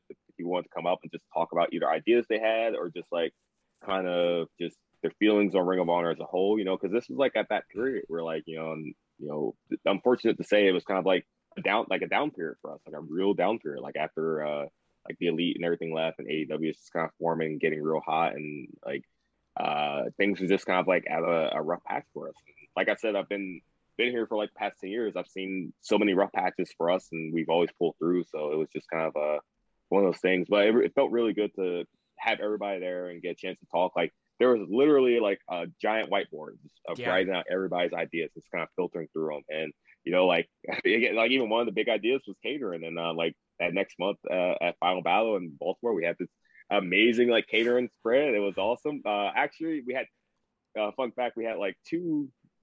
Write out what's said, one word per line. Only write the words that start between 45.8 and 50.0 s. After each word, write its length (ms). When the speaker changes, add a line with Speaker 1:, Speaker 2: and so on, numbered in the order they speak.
Speaker 1:
we 120
had 120
this 120
amazing, 580
like, 200
catering 420
spread. 440
It 60
was 180
awesome. 480
Uh, 300
actually, 500
we 80
had, 120